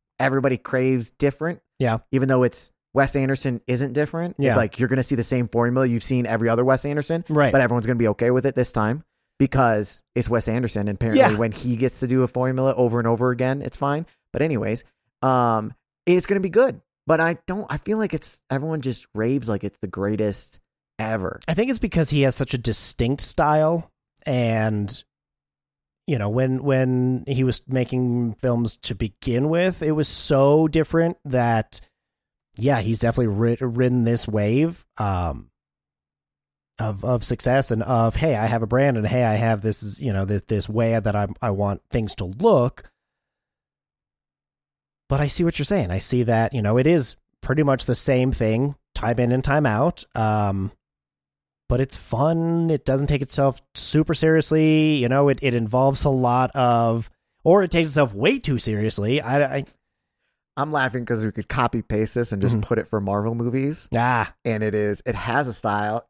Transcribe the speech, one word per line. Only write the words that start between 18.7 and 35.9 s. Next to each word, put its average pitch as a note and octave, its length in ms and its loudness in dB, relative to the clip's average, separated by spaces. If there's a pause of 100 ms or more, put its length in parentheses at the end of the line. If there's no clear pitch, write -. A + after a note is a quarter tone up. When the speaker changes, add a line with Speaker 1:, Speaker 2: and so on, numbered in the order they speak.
Speaker 1:
just B2 340 -6
raves A#2 340 -2
like G#2 160 -2
it's G2+ 160 -8
the G2 80 -8
greatest G2+ 720 -4 (400)
ever. A2 500 -4
Speaker 2:
I D#3+ 60 -2
think A#3 160 0
it's A#3 100 -4
because E3 300 0
he C#3+ 120 2
has C3 140 4
such - 180 -4
a B2+ 40 -2
distinct A#2+ 640 -2
style, D#3 680 2 (340)
and, A2 800 -2 (1000)
you D3+ 100 0
know, G#2 140 -2
when, C3 320 0
when B2+ 640 0
he C3 180 -2
was B2 220 0
making B2 680 -2
films A#2+ 440 -2
to - 160 -6
begin A#2 560 -2
with, F3 320 0
it D#3 100 0
was D3+ 160 0
so D3 600 4
different D#3+ 580 0
that, A#2+ 540 0 (760)
yeah, B2 240 2
he's A2 200 -2
definitely A#2 340 0
ri-, A#2 260 0
ridden B2 440 2
this A#2 220 0
wave, A#2 600 0 (100)
um, F2+ 540 -4 (1300)